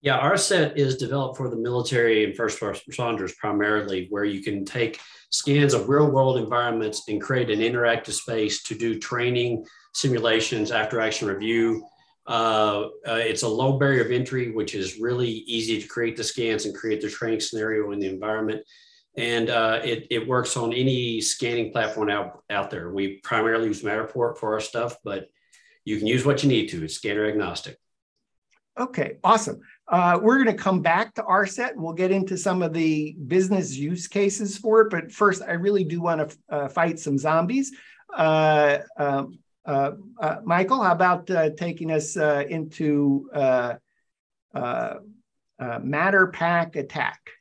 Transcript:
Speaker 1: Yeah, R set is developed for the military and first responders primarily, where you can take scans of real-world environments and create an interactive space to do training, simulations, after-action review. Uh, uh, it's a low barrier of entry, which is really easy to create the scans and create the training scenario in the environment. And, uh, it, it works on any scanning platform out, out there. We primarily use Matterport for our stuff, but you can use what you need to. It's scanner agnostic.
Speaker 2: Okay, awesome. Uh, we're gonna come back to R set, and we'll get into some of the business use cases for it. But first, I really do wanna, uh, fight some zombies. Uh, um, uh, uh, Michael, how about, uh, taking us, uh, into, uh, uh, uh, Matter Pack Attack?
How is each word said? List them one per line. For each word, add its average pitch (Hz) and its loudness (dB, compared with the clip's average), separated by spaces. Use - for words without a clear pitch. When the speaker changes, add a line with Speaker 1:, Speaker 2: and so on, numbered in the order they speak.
Speaker 1:
Yeah, 135 2
R 147 4
set 170 2
is 131 2
developed 131 -4
for 131 -4
the 120 -6
military 117 2
and 98 -2
first 110 -2
responders 104 -4
primarily, 101 -2
where 101 -2
you 98 -4
can 98 -4
take 110 -4
scans 139 4
of 104 0
real-world 135 4
environments 113 -2
and 107 -4
create 127 0
an 104 0
interactive 117 2
space 107 -2
to 117 -6
do 113 -2
training, 120 -2
simulations, 113 2
after-action 110 0
review. 110 0
Uh, 107 2
uh, 113 -2
it's 113 0
a 117 0
low 131 2
barrier 135 4
of 117 -4
entry, 123 -2
which 107 -4
is 95 -6
really 123 0
easy 110 -4
to 104 -12
create 113 -4
the 113 -6
scans 110 -2
and 98 -6
create 107 -4
the 104 -4
training 113 -4
scenario 107 -4
in 101 -6
the 98 -2
environment. 107 -4
And, 117 0
uh, 113 2
it, 117 -4
it 117 -2
works 123 0
on 117 -2
any 123 0
scanning 117 -2
platform 107 -2
out, 101 -4
out 98 -2
there. 87 -10
We 98 -4
primarily 113 2
use 107 -4
Matterport 110 -2
for 110 -2
our 107 0
stuff, 117 -6
but 98 -8
you 107 -2
can 104 -2
use 123 2
what 139 2
you 143 6
need 110 2
to. 85 -6
It's 78 -8
scanner 104 -2
agnostic. 101 -4
Speaker 2:
Okay, - -4
awesome. 214 2
Uh, 175 4
we're 233 6
gonna 240 4
come 196 0
back 175 2
to 220 -6
R 190 4
set, 202 -4
and 160 -8
we'll 165 -6
get 185 2
into 190 0
some 185 0
of 165 -2
the 156 0
business 180 2
use 160 -4
cases 202 -2
for 220 2
it. 214 -4
But 165 -6
first, 196 2
I - -8
really 190 0
do 170 -4
wanna, 160 0
uh, 170 -4
fight 165 0
some 143 -2
zombies. 170 0
Uh, 156 4
um, 139 -2
uh, 139 0
uh, - -2
Michael, 190 2
how 185 4
about, 175 2
uh, 160 4
taking 170 -4
us, 156 -2
uh, 151 2
into, 147 0
uh, 127 2
uh, 123 -4
uh, 120 -6
Matter 180 4
Pack 170 0
Attack? - -6